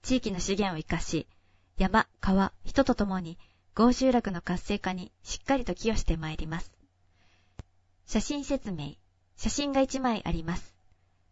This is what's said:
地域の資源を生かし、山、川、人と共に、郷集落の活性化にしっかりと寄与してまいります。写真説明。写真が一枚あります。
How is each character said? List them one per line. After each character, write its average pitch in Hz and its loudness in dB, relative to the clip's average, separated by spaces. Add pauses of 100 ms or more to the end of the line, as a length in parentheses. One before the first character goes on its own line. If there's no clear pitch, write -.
地 254 2
域 220 -2
の 180 -4
資 190 0
源 190 0
を - -6
生 - -10
か 165 -2
し、 - -4 (500)
山、 190 4 (140)
川、 190 4 (100)
人 - 4
と 247 2
共 190 -2
に、 170 -10 (360)
郷 233 6
集 254 4
落 226 2
の 170 -4
活 - -4
性 202 -4
化 185 -4
に 185 -10 (120)
し - -10
っ - -18
か 269 2
り 240 -4
と 180 -4
寄 226 -2
与 214 2
し - 0
て 165 2
ま 156 -6
い 156 -8
り - -4
ま 160 -6
す。 - -14 (1300)
写 214 0
真 294 -4
説 269 -4
明。 147 -8 (420)
写 - -2
真 285 -2
が 269 4
一 269 0
枚 220 -2
あ 165 -2
り 160 -2
ま 170 -4
す。 - -8 (580)